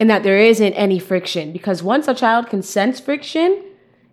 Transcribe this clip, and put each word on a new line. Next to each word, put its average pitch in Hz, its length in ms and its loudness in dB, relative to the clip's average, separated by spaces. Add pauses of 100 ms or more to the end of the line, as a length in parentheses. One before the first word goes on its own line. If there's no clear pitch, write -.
and 220 100 4
that 208 140 2
there 196 140 4
isn't 214 340 4
any 196 260 0
friction. 175 540 -6
Because 175 280 -6
once 254 280 -2
a 254 60 0
child 240 360 0
can 202 120 -4
sense 220 360 -2
friction, 320 640 -2 (500)